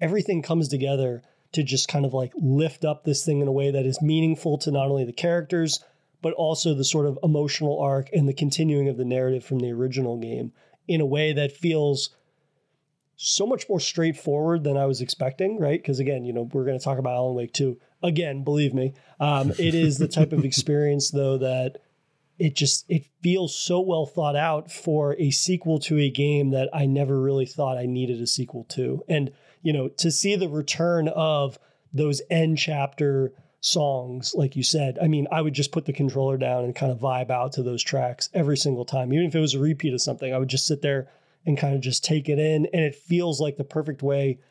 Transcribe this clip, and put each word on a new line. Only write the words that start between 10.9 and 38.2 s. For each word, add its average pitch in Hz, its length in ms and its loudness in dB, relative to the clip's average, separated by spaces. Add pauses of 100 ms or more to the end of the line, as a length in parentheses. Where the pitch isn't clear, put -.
a 147 60 2
way 151 260 2
that 143 200 0
feels 147 580 0 (1080)
so - 300 -2
much 240 220 -2
more 196 100 2
straightforward 160 840 0
than 143 120 0
I 139 100 2
was 131 140 0
expecting, 135 580 -4
right? 156 240 0
'Cause 135 180 -2
again, 131 240 -2
you 123 80 -4
know, 120 200 -4
we're 135 120 0
gonna 131 160 -2
talk 139 180 -2
about 127 160 -2
Alan 127 220 0
Wake 120 160 -6
two. 135 260 0 (240)
Again, 151 400 0
believe 143 320 2
me. 135 200 0 (260)
Um, 143 320 2
it 165 220 0
is 151 240 4
the 160 100 2
type 156 240 4
of 156 120 2
<laughs> - 0 -
experience, 143 640 2
though, 135 280 2
that 127 400 -2 (600)
it 151 180 2
just, - 320 0
it 156 160 0 (180)
feels 180 320 2
so 180 260 0
well 170 260 0
thought 147 280 -2
out 156 380 0
for 151 480 0
a 147 100 2
sequel 165 480 0
to 151 200 0
a 143 120 4
game 143 400 2
that 135 220 0
I 143 140 0
never 135 340 2
really 135 260 2
thought 131 320 -2
I 123 80 -4
needed 123 340 -2
a 117 60 -4
sequel 120 440 -4
to. 131 380 -4
And, 147 220 0 (320)
you 160 100 2
know, 135 160 0
to - 220 -2
see 202 240 0
the 185 140 0
return 156 600 0
of 156 500 0 (340)
those 143 280 0 (100)
end 160 280 2
chapter 139 720 0 (280)
songs, 127 760 -2
like 139 220 0
you 127 80 -2
said, 139 360 0
I 175 60 2
mean, 151 240 2
I 160 100 0
would 156 140 0
just 139 160 -2
put 160 140 -2
the 147 80 -4
controller 135 440 0
down 127 280 0
and 123 100 -4
kind - 160 -2
of 123 80 -4
vibe 127 320 -2
out 127 220 -2
to 135 100 -4
those 120 200 -2
tracks 131 520 -2